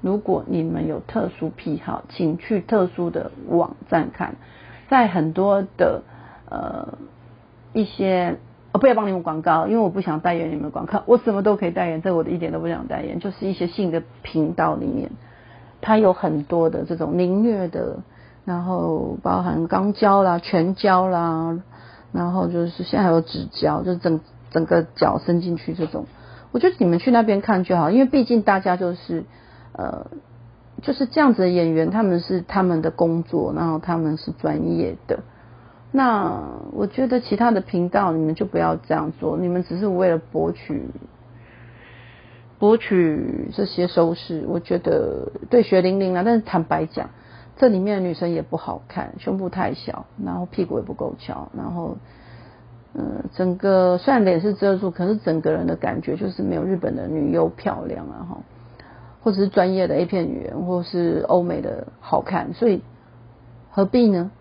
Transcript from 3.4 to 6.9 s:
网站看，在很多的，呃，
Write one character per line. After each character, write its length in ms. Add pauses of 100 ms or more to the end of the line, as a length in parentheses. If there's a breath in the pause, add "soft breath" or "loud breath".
网 280 (140)
站 200
看， 260 (520 loud breath)
在 200
很 260
多 280 (140)
的， 260 (460 loud breath)
呃， 480 (800)